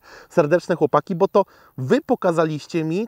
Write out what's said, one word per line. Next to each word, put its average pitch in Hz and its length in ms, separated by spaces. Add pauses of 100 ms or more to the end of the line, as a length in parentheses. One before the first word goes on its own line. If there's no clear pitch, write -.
(300)
serdeczne 165 460
chłopaki, 151 400
bo 185 120
to 202 180 (320)
Wy 143 240
pokazaliście 165 800
mi, 175 240